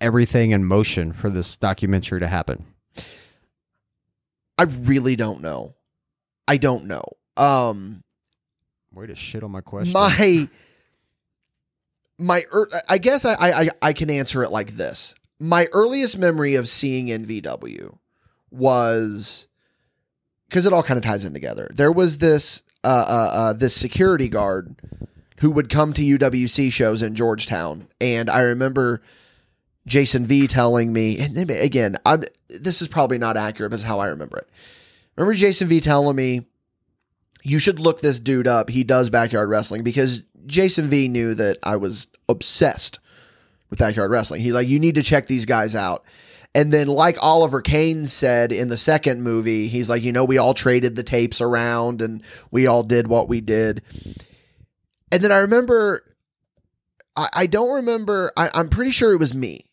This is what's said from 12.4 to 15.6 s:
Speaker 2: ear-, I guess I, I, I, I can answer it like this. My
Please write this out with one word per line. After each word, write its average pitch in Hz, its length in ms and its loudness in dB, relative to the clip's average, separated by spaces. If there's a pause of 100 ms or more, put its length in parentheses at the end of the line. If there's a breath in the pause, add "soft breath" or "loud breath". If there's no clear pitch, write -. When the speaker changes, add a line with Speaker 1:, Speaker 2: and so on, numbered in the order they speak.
Speaker 2:
ear-, 208 200 0 (180)
I 190 80 4
guess 254 300 2
I, 226 80 2
I, 165 300 2
I, 160 40 2 (140)
I 151 100 2
can 151 160 -4
answer 139 340 -2
it 117 80 -4
like 104 260 -6
this. - 380 -8 (240)
My 170 340 2